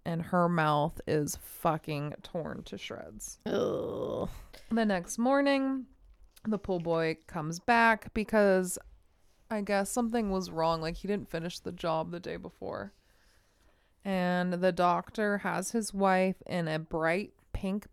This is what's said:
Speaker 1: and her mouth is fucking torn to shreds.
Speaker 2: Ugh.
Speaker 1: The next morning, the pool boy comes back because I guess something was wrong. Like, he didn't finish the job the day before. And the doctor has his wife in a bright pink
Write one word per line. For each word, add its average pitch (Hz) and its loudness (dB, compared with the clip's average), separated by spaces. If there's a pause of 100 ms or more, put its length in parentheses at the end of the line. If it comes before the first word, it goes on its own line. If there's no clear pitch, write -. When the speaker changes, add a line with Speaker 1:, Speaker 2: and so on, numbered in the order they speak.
Speaker 1:
and 165 -2
her 175 4
mouth 156 2
is 147 0
fucking 151 -4
torn - -8
to - -12
shreds. - -14
Speaker 2:
Ugh. - -2 (420)
Speaker 1:
The 226 2
next 185 -2
morning, 269 2 (640)
the 214 0
pool 185 -2
boy 165 0
comes 170 -6
back 233 4
because 202 4 (720)
I 214 -2
guess 202 0
something 226 0
was 185 -2
wrong. 160 2
Like, 165 -4
he - -10
didn't 202 -4
finish 170 -6
the 175 -8
job 165 -2
the 170 -8
day 165 -8
before. - -10 (1120)
And 180 2
the 180 4
doctor 180 2
has 185 -4
his 220 -4
wife 190 4 (100)
in 170 -2
a 156 0
bright 165 -2 (220)
pink 196 -4